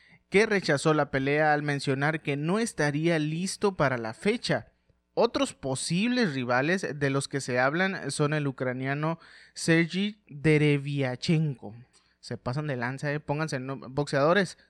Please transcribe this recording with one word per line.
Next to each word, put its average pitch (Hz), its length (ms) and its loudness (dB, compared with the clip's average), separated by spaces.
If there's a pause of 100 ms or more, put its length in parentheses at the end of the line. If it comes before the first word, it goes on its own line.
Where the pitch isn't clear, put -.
(300)
que 196 160 4
rechazó 165 480 2
la 147 180 0
pelea 143 400 2
al 147 100 2
mencionar 143 600 -2
que 143 160 -4
no 160 200 0
estaría 160 600 0
listo 180 560 -2
para 131 220 0
la 110 160 -6
fecha. 196 580 -2 (420)
Otros 247 400 2
posibles 185 840 0
rivales 135 520 0 (100)
de 139 120 0
los 135 180 0
que 139 140 -4
se 123 180 -2
hablan 156 500 0
son 147 240 0
el 151 140 0
ucraniano 135 720 -4 (340)
Sergei 170 760 0
Dereviachenko. 143 1500 0 (460)
Se 120 160 -10
pasan 143 300 -6
de 135 100 -4
lanza, 135 340 -4
eh. 147 80 -4
Pónganse 147 400 -4
no-, 131 300 -10
boxeadores, 147 680 2 (120)